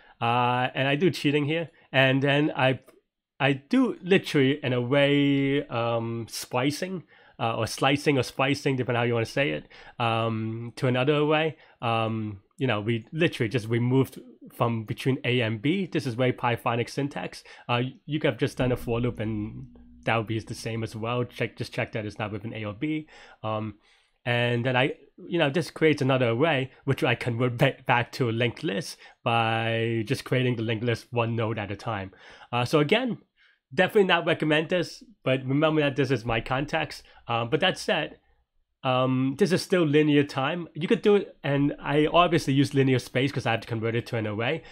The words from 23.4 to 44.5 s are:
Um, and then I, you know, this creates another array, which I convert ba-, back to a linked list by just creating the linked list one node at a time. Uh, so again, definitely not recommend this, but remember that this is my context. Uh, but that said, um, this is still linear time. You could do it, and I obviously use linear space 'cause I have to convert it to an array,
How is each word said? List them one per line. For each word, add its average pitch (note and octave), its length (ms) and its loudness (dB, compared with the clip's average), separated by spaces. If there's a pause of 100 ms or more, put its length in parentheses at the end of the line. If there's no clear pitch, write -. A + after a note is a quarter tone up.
Um, A2 320 -4 (500)
and A#2+ 400 0
then B2+ 120 2
I, C3 160 2 (340)
you F3+ 100 -2
know, D3+ 120 4
this D3 200 -2
creates D3+ 320 2
another C3 280 2
array, C3 420 0 (140)
which C3+ 180 0
I B2+ 100 4
convert A#2+ 440 -2
ba-, C#3 180 2 (100)
back A#2+ 280 0
to B2+ 160 0
a - 20 0
linked A#2 320 -2
list F3+ 340 -6 (240)
by A2+ 840 0
just B2 160 -2
creating B2+ 320 0
the A2 80 -4
linked A2 220 -2
list A#2 260 -2
one A#2 240 0
node A2+ 240 -2
at G2+ 120 -6
a G2+ 40 -8
time. G2 380 -6 (400)
Uh, A#2+ 100 2
so D3+ 160 2
again, G3+ 380 0 (560)
definitely F#3 320 4
not E3+ 200 2
recommend D#3 440 2
this, F3+ 340 -2 (220)
but C3 200 0
remember D3+ 360 2
that C#3 160 0
this B2+ 120 2
is B2 140 0
my A#2 160 0
context. D3+ 640 -4 (240)
Uh, A#2 160 0
but A#2+ 160 -2
that F#3 180 0
said, E3+ 400 -4 (640)
um, C3 540 0
this F#3 140 2
is F3+ 100 2
still F3+ 220 0
linear D3 400 4
time. D3 500 -4
You D#3 140 -6
could F#3 140 2
do G#3 140 4
it, G3 280 -2
and C#3+ 380 2
I D3 240 2
obviously D#3+ 480 4
use C#3 200 4
linear C3 260 4
space C3 320 -2
'cause - 140 -6
I A#2+ 60 2
have A2+ 100 0
to - 60 -16
convert A2+ 280 -2
it A#2 120 -2
to A#2+ 100 -4
an G#2+ 100 -4
array, A#2 340 -4 (100)